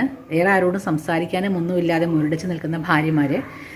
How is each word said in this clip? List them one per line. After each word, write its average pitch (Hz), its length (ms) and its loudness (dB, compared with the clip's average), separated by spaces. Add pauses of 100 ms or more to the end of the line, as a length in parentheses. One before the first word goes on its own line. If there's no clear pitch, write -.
(300)
വേറെ 170 200 2
ആരോടും 185 300 4
സംസാരിക്കാനും 180 800 -2
ഒന്നുമില്ലാതെ 170 480 0
മുരടിച്ച് 160 420 0
നിൽക്കുന്ന 165 300 -4
ഭാര്യമാർ 156 560 2 (420)